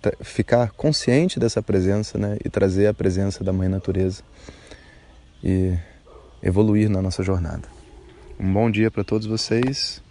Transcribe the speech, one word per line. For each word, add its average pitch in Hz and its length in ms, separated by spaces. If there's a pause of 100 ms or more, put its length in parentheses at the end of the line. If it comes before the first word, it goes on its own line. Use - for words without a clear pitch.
tá, - 100 (100)
ficar 120 500
consciente 151 680
dessa 110 220
presença, 98 560
né? 104 260
E - 60
trazer 98 380
a 104 60
presença 95 500
da 92 100
Mãe 92 140
Natureza 95 560 (1200)
e 92 340 (640)
evoluir 104 480
na 95 120
nossa 95 200
jornada. 87 460 (720)
Um 95 120
bom 110 200
dia 107 180
pra 104 140
todos 107 240
vocês. 117 840